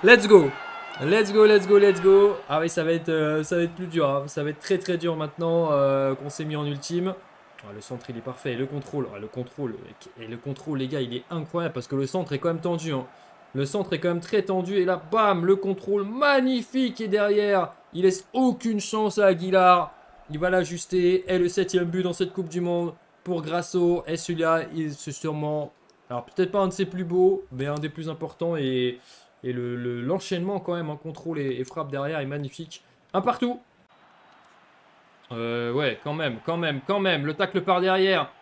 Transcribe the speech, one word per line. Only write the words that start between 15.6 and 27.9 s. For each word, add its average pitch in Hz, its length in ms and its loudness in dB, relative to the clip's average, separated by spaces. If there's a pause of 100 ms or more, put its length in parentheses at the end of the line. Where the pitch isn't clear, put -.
magnifique. 254 960 0
Et 220 80 -4
derrière, 202 640 2 (220)
il 170 80 -4
laisse 185 320 2
aucune 240 440 2
chance 214 400 -2
à 202 80 6
Aguilar. 180 680 4 (380)
Il 151 80 -8
va 180 120 0
l'ajuster. 180 760 0
Et 185 120 0
le 175 100 2
septième 180 380 0
but 175 160 -2
dans 175 100 0
cette 180 220 -4
Coupe 180 140 -6
du 170 120 -4
Monde 175 320 -2 (320)
pour 170 180 -4
Grasso. 170 640 0
Et 160 100 -4
celui-là, 165 480 0 (100)
il, 156 180 -4
c'est - 180 -12
sûrement, 151 640 -6 (380)
alors 120 160 -8
peut-être 180 260 -2
pas 202 80 0
un 190 80 2
de 185 40 -4
ses 190 140 -2
plus 180 180 -8
beaux, 185 460 2
mais 131 160 -6
un 147 100 -4
des 151 120 -6
plus 160 220 -10